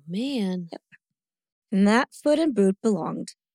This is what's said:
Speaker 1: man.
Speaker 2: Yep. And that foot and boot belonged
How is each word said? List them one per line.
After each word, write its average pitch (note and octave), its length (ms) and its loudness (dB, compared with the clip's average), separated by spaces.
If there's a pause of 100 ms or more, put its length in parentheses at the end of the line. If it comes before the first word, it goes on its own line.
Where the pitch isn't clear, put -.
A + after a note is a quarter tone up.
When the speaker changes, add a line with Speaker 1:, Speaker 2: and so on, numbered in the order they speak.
Speaker 1:
man. F#3+ 640 -4
Speaker 2:
Yep. - 100 -16 (920)
And G3 140 4
that A#3 260 2
foot D4 260 0
and D#4+ 160 0
boot G3 260 2
belonged E3+ 480 -4 (260)